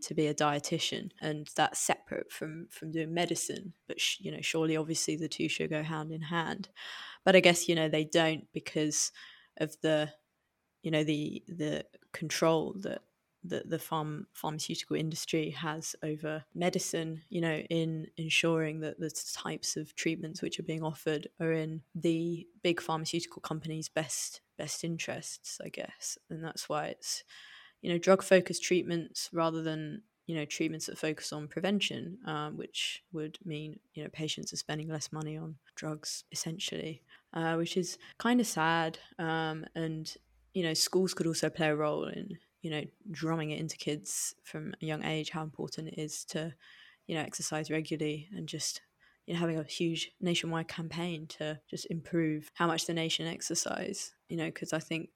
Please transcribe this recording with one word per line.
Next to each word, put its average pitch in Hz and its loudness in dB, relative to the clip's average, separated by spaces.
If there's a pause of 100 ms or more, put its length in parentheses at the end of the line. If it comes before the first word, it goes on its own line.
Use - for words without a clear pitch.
to - -4
be 156 4
a 147 2
dietitian, 147 2 (100)
and 151 -4
that's - 4
separate - -2
from, 160 -8
from 160 -10
doing 160 -2
medicine. 175 0 (160)
But - -4
sh-, - 0
you 170 -6
know, 151 -6
surely, 160 2
obviously, 156 0
the 160 -2
two 160 0
should 160 0
go 151 0
hand 156 -4
in 160 -4
hand. 160 -2 (560)
But 185 10
I 185 12
guess, 175 8
you 170 8
know, 160 4
they 156 4
don't 160 4
because - 0 (480)
of 156 0
the, 151 4 (720)
you 165 0
know, 156 6
the, 151 0
the 151 0 (280)
control 160 2
that - -4 (420)
the, - -2
the 160 -2
pharm-, 151 -4
pharmaceutical 156 -4
industry 160 0
has 156 -6
over 156 -4 (100)
medicine, 165 0
you 175 -2
know, 160 2 (140)
in 160 0 (100)
ensuring 160 2
that 156 -6
the 156 -2 (240)
types - -4
of 156 -8
treatments 160 -2
which 170 -2
are 165 -4
being 160 -2
offered 151 -2 (140)
are 165 2
in 160 0 (100)
the 170 2 (160)
big 170 4
pharmaceutical 160 -2
companies' 160 -4
best, - -2 (160)
best 151 -4
interests, - -6
I - -10
guess. - -8 (120)
And 165 -8
that's - -8
why 151 0
it's, - -6 (560)
you 175 -2
know, 175 4
drug-focused 185 6
treatments - 0
rather 165 2
than, 156 -4 (240)
you 165 -2
know, 151 0
treatments 160 -2
that - -8
focus - -4
on 151 -6
prevention, 185 0
um, 151 -4
which - -6 (100)
would 156 -6
mean, 151 -6 (140)
you 151 -8
know, 151 -8
patients 156 -4
are - -8
spending 156 -4
less 156 -4
money 156 -6
on 160 -10 (180)
drugs, 151 -6
essentially, - -4 (320)
uh, 165 2
which 170 0
is 180 0 (200)
kind 247 6
of 220 4
sad. 165 2 (180)
Um, 160 0 (100)
and, 160 -2 (400)
you 185 2
know, 165 4
schools 185 4
could 160 0
also 160 2
play 156 2
a 151 6
role 151 2
in, - -6 (220)
you 165 -6
know, 151 -2 (260)
drumming 160 0
it 147 -4
into 156 -4
kids - -4
from 156 -8
a 160 -6
young 156 -2
age 156 -2
how 160 -4
important 156 -6
it - -10
is 156 -6
to, 156 -4 (540)
you 165 0
know, 156 0
exercise 156 -4
regularly, 156 -2
and 165 -6
just, - -4 (440)
you 175 -4
know, 170 0
having 165 2
a 151 -2
huge 165 -2
nationwide 165 0
campaign 165 -4
to 151 -6 (100)
just - -6
improve 156 0
how 170 4
much 165 2
the 170 0
nation 165 0
exercise, - -2 (140)
you 170 -4
know, 160 0
'cause - -6
I 156 2
think 160 -4